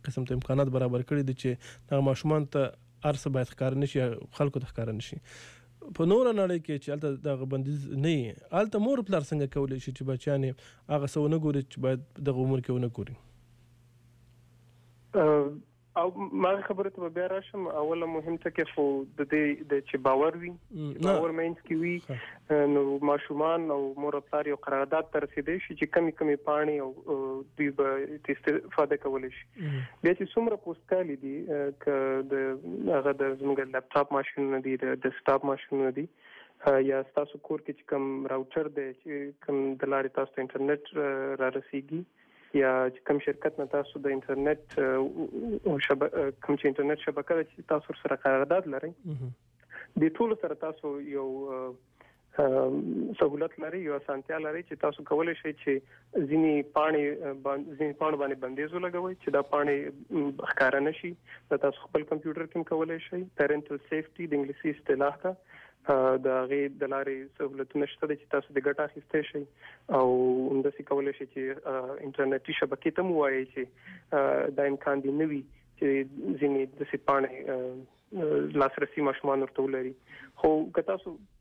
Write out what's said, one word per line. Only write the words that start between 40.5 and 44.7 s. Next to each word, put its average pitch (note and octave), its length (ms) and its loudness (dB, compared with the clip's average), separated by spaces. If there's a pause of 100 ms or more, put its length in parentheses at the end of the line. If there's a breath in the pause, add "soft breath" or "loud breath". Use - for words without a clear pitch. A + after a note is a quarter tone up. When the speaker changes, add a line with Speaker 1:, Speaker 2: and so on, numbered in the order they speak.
Speaker 2:
آه، C3+ 380 -2
را C3 140 0
رسیږي، C#3 540 -6 (500 soft breath)
یا C3 340 4
چې B2+ 200 -6
کوم D3 120 4
شرکت D3+ 400 -2
نه C#3+ 60 -4
تاسو C#3+ 340 -4
د C#3 80 -2
انټرنیټ، C#3 720 -2